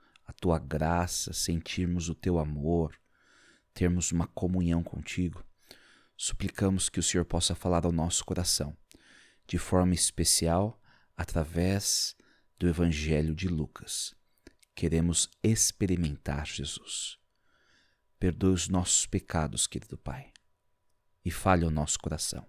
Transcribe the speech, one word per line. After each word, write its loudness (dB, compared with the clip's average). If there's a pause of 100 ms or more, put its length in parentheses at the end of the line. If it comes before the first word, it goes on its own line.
(260)
a -16
Tua 0
graça, -2
sentirmos -2
o -4
Teu 0
amor, 0 (760)
termos 2
uma 0
comunhão 0
contigo, -6 (720)
suplicamos 0
que -2
o 0
Senhor 2
possa 0
falar 2
ao 4
nosso 0
coração, -2 (680)
de -4
forma 4
especial, 2 (380)
através 0 (420)
do 2
Evangelho 2
de -4
Lucas. -6 (600)
Queremos 2 (140)
experimentar 0
Jesus. -10 (1000)
Perdoe 4
os 0
nossos 2
pecados, -2
querido -10
Pai, -10 (920)
e -2
fale 4
ao 2
nosso 0
coração. -6